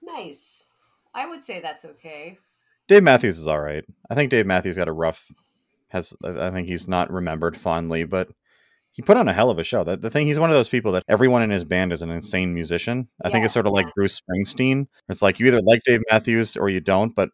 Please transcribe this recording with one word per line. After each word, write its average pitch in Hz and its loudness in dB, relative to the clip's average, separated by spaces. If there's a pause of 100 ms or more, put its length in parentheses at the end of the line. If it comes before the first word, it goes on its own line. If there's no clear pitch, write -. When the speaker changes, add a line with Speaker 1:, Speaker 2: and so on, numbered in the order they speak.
Speaker 1:
Nice. 294 -16 (400)
I 277 -10
would 330 -16
say 185 -12
that's 156 -14
okay. 156 -20 (480)
Speaker 2:
Dave 196 10
Matthews 120 4
is 78 -10
all 76 -2
right. 76 -8 (260)
I 117 -6
think 143 0
Dave 113 2
Matthews 92 -2
got 87 -2
a 80 -6
rough, 80 -4 (580)
has, 90 -8 (100)
I, 87 -6
I 90 -4
think 92 -6
he's 87 -8
not 90 -2
remembered 82 -4
fondly, 82 -4
but 92 -4 (640)
he - -14
put 214 6
on 196 2
a 92 0
hell 113 4
of 87 -2
a 82 -6
show. 101 -2
The, 87 -2
the 113 -8
thing, 147 0
he's 147 0
one 165 2
of 156 4
those 123 4
people 110 0
that 92 0
everyone 120 4
in 107 0
his 92 -2
band 90 0
is 82 -6
an 82 -6
insane 87 -4
musician. 87 -4 (120)
I - -4
think 113 2
it's 110 0
Speaker 1:
Yeah, - -6
Speaker 2:
sort 107 2
of 98 2
like 95 2
Speaker 1:
yeah. - -14
Speaker 2:
Bruce 98 -2
Springsteen. 127 -2 (220)
It's 95 -6
like, 98 4
you 120 2
either 120 4
like 110 4
Dave 120 4 (100)
Matthews 113 0
or 101 -2
you 92 -2
don't, 98 0
but 95 0